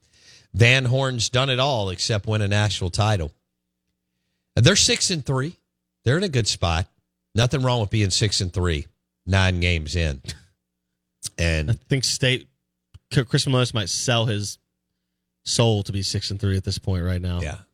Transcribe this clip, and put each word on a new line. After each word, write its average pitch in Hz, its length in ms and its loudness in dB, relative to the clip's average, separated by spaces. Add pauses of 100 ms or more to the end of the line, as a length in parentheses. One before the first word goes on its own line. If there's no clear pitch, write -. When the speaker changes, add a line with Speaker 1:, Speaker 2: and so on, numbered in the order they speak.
(540)
Speaker 1:
Van 123 320 6
Horn's 127 440 0
done 131 200 0
it 127 100 0
all 127 300 0
except 98 360 -2
win 107 160 0
a 101 60 0
national 101 420 0
title. 104 440 0 (1200)
They're 156 220 6
six - 320 0
and 160 160 -4
three. 139 320 -4 (480)
They're 131 120 2
in 190 60 0
a 202 60 -2
good 123 180 0
spot. 85 380 0 (480)
Nothing 127 300 2
wrong 123 180 2
with 101 80 -2
being 104 220 2
six - 280 0
and 90 140 -4
three, 85 320 -2 (400)
nine 92 340 2
games 85 380 0
in. 76 240 -2 (1160)
And 80 340 0
Speaker 2:
I - 20 2
think - 320 -2
State, - 420 -2 (640)
C-, 131 140 0
Chris - 200 -2
Lemonis 127 280 0
might 104 160 -4
sell 117 360 0
his 104 320 -4 (840)
soul 110 400 2
to - 80 -10
be 98 100 -4
six - 300 -4
and 98 80 -8
three 98 160 0
at 95 80 -2
this 98 140 -4
point 92 260 -2
right 90 180 -2
now. 87 200 -4
Speaker 1:
Yeah. 73 160 -6 (160)